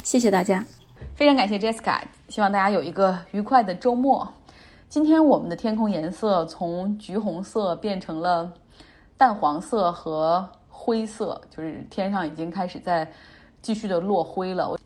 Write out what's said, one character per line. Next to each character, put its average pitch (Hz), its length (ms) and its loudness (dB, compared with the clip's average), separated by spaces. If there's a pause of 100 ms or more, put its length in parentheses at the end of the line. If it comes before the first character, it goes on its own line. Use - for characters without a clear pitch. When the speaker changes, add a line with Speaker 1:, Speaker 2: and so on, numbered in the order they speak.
Speaker 1:
谢 - 160 2
谢 233 120 4
大 185 120 4
家。 190 220 0 (500)
Speaker 2:
非 294 120 2
常 277 100 6
感 202 100 2
谢 208 120 -2
Jessica， 220 400 -2 (320)
希 - 100 -4
望 196 100 4
大 202 80 2
家 196 120 4
有 185 120 2
一 160 80 -6
个 185 280 2 (140)
愉 202 100 -2
快 247 200 4
的 190 120 -2
周 240 200 0
末。 254 320 2 (600)
今 302 160 0
天 320 180 6
我 269 160 6
们 - 80 -4
的 170 80 -4
天 220 220 -2
空 220 140 0
颜 165 200 -2
色 190 360 0
从 180 520 -4
橘 185 200 -6
红 190 260 -4
色 190 320 -2
变 196 240 -6
成 160 200 -8
了 175 300 0 (680)
淡 247 160 6
黄 151 260 0
色 185 320 0
和 165 560 0 (220)
灰 226 340 -2
色， 214 340 -8 (160)
就 156 80 -10
是 160 280 -10
天 196 200 -4
上 190 160 -2
已 147 40 -6
经 160 200 -8
开 180 160 -6
始 175 160 -10
在 165 240 0 (540)
继 220 140 -4
续 214 120 -8
的 180 140 0
落 185 240 2
灰 185 300 -6
了。 185 160 -2
我 175 160 -6